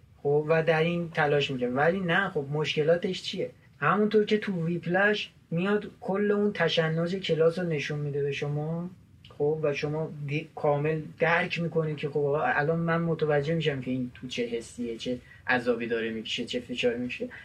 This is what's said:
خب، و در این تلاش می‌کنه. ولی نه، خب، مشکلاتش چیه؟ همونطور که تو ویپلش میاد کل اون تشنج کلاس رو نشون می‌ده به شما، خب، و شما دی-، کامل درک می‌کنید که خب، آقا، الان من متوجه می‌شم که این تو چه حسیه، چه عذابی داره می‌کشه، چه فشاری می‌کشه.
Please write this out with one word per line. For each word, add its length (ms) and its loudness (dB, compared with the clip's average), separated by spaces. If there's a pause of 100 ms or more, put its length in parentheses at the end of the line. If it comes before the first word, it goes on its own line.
(240)
خب، 240 4
و 160 4
در 200 4
این 300 0
تلاش 380 2
می‌کنه. 180 -2
ولی 300 2
نه، 300 2
خب، 240 -4
مشکلاتش 680 2
چیه؟ 280 -6 (300)
همونطور 460 4
که 120 2
تو 280 -2
ویپلش 680 2 (200)
میاد 360 0 (140)
کل 300 2
اون 220 4
تشنج 640 2
کلاس 440 2
رو 80 -2
نشون 320 -2
می‌ده 240 -2
به 80 0
شما، 580 -4 (480)
خب، 260 2
و 100 2
شما 360 -4 (180)
دی-، 280 -4
کامل 460 0 (180)
درک 420 2
می‌کنید 360 -2
که 120 -4
خب، 80 -2
آقا، 240 2
الان 380 2
من 220 0
متوجه 540 0
می‌شم 260 0
که 100 -6
این 220 -4
تو 140 -14
چه 180 -4
حسیه، 520 -8
چه 220 -6 (280)
عذابی 400 0
داره 240 -2
می‌کشه، 340 -6
چه 140 -4
فشاری 400 -2
می‌کشه. 300 -6 (160)